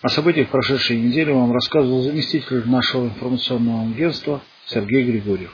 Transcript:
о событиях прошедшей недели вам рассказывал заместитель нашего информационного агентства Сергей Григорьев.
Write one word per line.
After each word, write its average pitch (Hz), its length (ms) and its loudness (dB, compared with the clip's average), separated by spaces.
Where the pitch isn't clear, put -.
о 131 60 0
событиях 151 420 2
прошедшей 127 500 0
недели 143 320 2
вам 123 200 4
рассказывал 127 500 2
заместитель 135 680 -2
нашего 123 380 2
информационного 117 760 -2
агентства 139 600 -2
Сергей 117 380 0
Григорьев. 101 480 -2